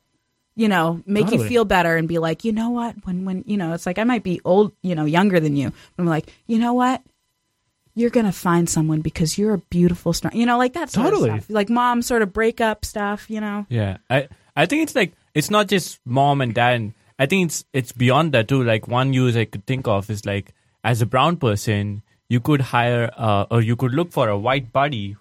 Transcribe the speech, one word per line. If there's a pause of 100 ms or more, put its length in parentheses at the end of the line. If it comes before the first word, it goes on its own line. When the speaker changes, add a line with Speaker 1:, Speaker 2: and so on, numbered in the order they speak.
(560)
Speaker 1:
you
know,
make
Speaker 2:
Totally.
Speaker 1:
you
feel
better
and
be
like,
"You
know
what? (100)
When,
when,
you
know,"
it's
like,
I
might
be
old,
you
know,
younger
than
you. (240)
But
I'm
like, (160)
"You
know
what? (960)
You're
gonna
find
someone
because
you're
a
beautiful
star."
You
know,
like,
that
sort
Speaker 2:
Totally.
Speaker 1:
of
stuff.
Like,
mom
sort
of
breakup
stuff,
you
know?
Speaker 3:
Yeah. (120)
I, (280)
I
think
it's
like, (200)
it's
not
just
mom
and
dad. (260)
I
think
it's,
it's
beyond
that
too.
Like,
one
use
I
could
think
of
is,
like, (300)
as
a
brown
person, (260)
you
could
hire,
uh,
or
you
could
look
for
a
white
buddy